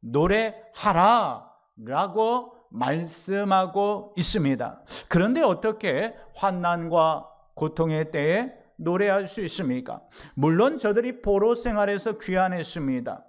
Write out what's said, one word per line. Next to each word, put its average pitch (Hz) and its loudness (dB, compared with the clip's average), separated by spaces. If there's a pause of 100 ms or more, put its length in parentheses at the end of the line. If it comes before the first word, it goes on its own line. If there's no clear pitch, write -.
노래하라라고 190 0 (180)
말씀하고 190 -2
있습니다. 139 0 (280)
그런데 226 2
어떻게 214 0 (220)
환난과 170 0 (260)
고통의 156 -2
때에 175 0 (240)
노래할 190 0
수 196 -8
있습니까? 127 -6 (320)
물론 170 4
저들이 240 0
포로 208 2
생활에서 208 -2
귀환했습니다. 156 -2